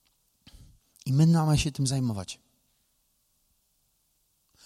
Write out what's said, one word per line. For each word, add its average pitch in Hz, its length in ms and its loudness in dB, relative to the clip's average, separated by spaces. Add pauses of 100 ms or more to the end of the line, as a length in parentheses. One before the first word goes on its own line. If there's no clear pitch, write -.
(1080)
I 135 60 -4
my 147 140 4
mamy 156 320 2
się 147 140 -4
tym 139 140 -4
zajmować. 123 540 -6 (2250)